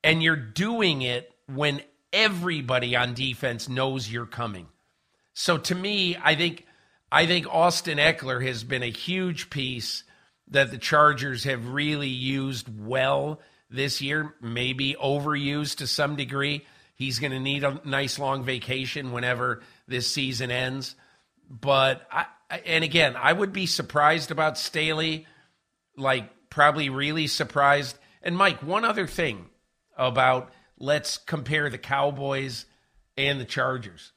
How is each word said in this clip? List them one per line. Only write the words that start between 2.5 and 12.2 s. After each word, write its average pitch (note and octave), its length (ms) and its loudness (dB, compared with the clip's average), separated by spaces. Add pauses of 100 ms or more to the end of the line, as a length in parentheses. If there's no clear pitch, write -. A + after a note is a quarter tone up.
on B2 180 0
defense B2 560 -4
knows C3 420 -2
you're A#2 140 -6
coming. G2+ 420 -8 (680)
So E3+ 240 0
to - 180 -2
me, F#3+ 460 0
I D#3 140 4
think, E3+ 300 -2 (460)
I D#3 140 6
think E3+ 220 0
Austin E3 520 2
Eckler C3 460 2
has A#2 200 -6
been B2 180 -4
a A#2+ 80 -4
huge F3+ 580 -4
piece C3 540 -6 (460)
that C#3 220 4
the C3 60 -10
Chargers C#3 680 4
have B2+ 300 -2
really C#3+ 340 -2
used C3 600 -4 (120)